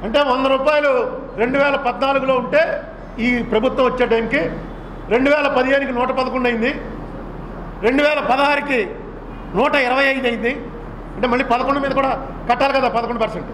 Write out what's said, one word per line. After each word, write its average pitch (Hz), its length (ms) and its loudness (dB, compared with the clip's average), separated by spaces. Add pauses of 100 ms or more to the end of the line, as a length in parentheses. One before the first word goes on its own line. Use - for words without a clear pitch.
అంటే 226 140 2 (120)
వంద 262 140 2 (100)
రూపాయలు 285 360 2 (500)
రెండు 254 220 2
వేల 277 120 2 (120)
పద్నాలుగులో 262 540 2
ఉంటే 294 200 2 (640)
ఈ - 20 2 (240)
ప్రభుత్వం 247 380 2
వచ్చే 247 240 2
టైంకి 262 280 0 (720)
రెండు 262 200 4
వేల 294 140 2 (100)
పదిహేనుకి 262 400 2
నూట 254 120 0 (100)
పదకొండు 247 300 0
అయింది, 233 220 0 (1120)
రెండు 269 220 4
వేల 302 120 2 (120)
పదహారుకి 277 480 2 (800)
నూట 285 160 2 (140)
ఇరవై 262 260 2
ఐదు 262 180 0
అయింది. 233 220 -2 (640)
అంటే 233 160 0
మళ్ళీ 254 220 2
పదకొండు 262 300 0
మీద 277 160 -2
కూడా 269 120 2 (380)
కట్టాలి 262 280 4
కదా, 262 100 4 (100)
పదకొండు 233 260 -2
పర్సెంట్. 170 300 -6